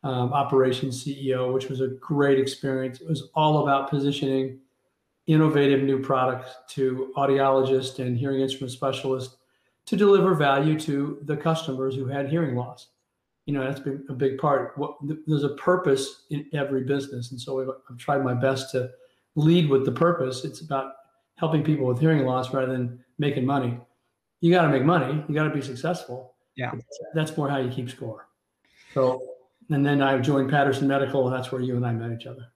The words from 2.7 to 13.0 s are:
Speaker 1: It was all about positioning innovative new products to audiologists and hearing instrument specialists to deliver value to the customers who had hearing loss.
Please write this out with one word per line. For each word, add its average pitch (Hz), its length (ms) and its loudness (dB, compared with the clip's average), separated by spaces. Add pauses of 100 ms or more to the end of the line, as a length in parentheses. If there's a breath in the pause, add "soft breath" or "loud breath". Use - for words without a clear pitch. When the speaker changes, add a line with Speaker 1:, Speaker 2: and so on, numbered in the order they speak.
Speaker 1:
It - 80 -18
was - 260 -4
all 151 280 4
about 139 280 0
positioning 135 720 -2 (680)
innovative 143 580 4
new 135 180 0
products 127 480 0 (180)
to 131 480 -4
audiologists 135 840 2
and 123 180 -2
hearing 135 220 -2
instrument 131 320 -4
specialists 131 640 -4 (500)
to 208 100 -2
deliver 190 380 6
value 151 460 2
to 143 420 -4
the 147 140 -4
customers 135 580 -2
who 131 120 -6
had 139 220 -4
hearing 147 280 0
loss. 123 320 -8 (580)